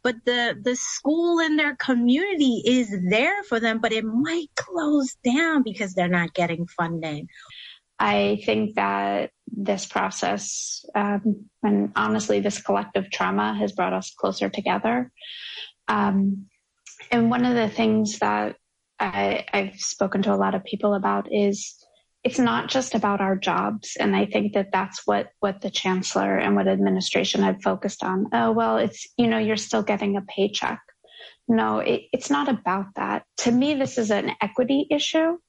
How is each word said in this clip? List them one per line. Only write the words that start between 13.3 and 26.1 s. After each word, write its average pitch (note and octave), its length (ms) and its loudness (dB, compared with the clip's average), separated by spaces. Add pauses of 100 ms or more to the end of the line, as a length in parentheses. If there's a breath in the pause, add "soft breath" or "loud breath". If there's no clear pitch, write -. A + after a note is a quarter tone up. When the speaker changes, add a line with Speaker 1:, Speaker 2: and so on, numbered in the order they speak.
Speaker 2:
has G#3 200 -2
brought F#3 180 0
us F#3 260 -4
closer G3 300 -2
together. A3+ 640 -2 (760 loud breath)
Um, G3 560 2 (640)
and A#3 180 4
one B3 140 2
of B3 120 2
the A3+ 120 2
things A3 520 0
that G#3 360 0 (460)
I, G3+ 500 0
I've G3 300 -4
spoken G3 400 0
to G3+ 120 2
a G3 40 2
lot G3 180 2
of F#3+ 80 -4
people G#3 300 0
about G3+ 360 0
is G3+ 460 0 (480 soft breath)
it's B3+ 160 0
not A#3 300 2
just B3+ 260 -2
about G3+ 240 2
our F#3+ 160 2
jobs. F#3+ 640 -2
And G3 160 2
I G3+ 100 4
think G#3 280 -2
that G3 180 0
that's F#3+ 340 -4
what, G3+ 260 0 (100)
what G3 180 -2
the F#3+ 100 -6
chancellor F#3+ 680 0